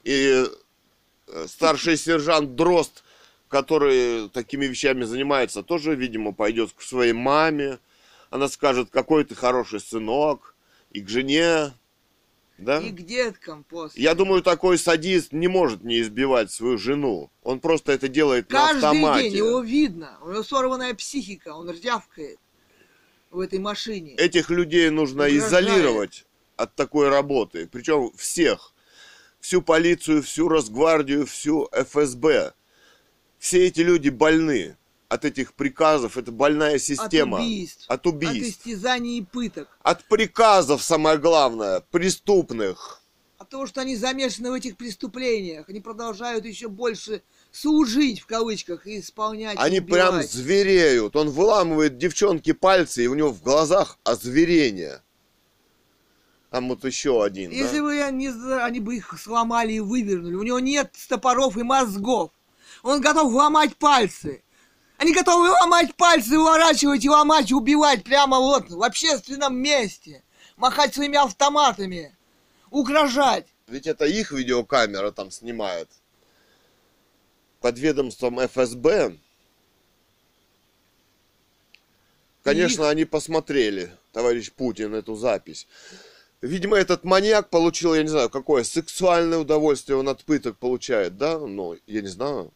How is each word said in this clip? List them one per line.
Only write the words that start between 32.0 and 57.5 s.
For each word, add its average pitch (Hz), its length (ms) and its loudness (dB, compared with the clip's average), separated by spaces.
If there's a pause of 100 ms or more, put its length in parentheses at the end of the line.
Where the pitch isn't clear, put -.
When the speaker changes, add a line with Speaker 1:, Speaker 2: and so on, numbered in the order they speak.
Speaker 1:
Б. 120 380 0 (840)
Все 185 260 2
эти 175 160 -2
люди 170 280 2
больны 139 680 0 (320)
от 120 160 -4
этих 135 300 -6
приказов. 139 600 0
Это 120 160 -8
больная 151 460 2
система. 151 600 -2
Speaker 2:
От - 40 -4
убийств. 208 460 -8
Speaker 1:
От - 180 -6
убийств. 165 300 -4
Speaker 2:
От 220 300 -10
истязаний 240 500 -6
и 220 60 -8
пыток. 214 440 -10 (140)
Speaker 1:
От - 220 0
приказов, 202 800 4
самое 156 340 2
главное, 123 600 2 (100)
преступных. 170 1120 -2 (380)
Speaker 2:
От 196 100 -20
того, 269 160 -10
что 262 160 -10
они 262 140 -6
замешаны 247 560 -6
в - 20 -4
этих 247 240 -10
преступлениях. 220 920 -6
Они 196 120 -14
продолжают 226 640 -10
еще 226 240 -14
больше 214 540 -8 (280)
"служить", 285 720 0
в - 60 -20
кавычках, 220 580 -6
и 208 140 -12
исполнять, 214 580 -8
и - 20 -4
Speaker 1:
Они 175 220 2
прям 180 280 4
Speaker 2:
убивать. 160 220 -2
Speaker 1:
звереют. 151 840 2
Он 151 160 2
выламывает 160 640 2
девчонке 165 560 0
пальцы, 180 520 2
и - 20 0
у 127 80 0
него 151 180 0
в 92 80 -16
глазах 156 640 2
озверение. 123 960 0 (1500)
Там 127 180 -4
вот 127 140 -6
еще 131 380 0
один, 95 300 -4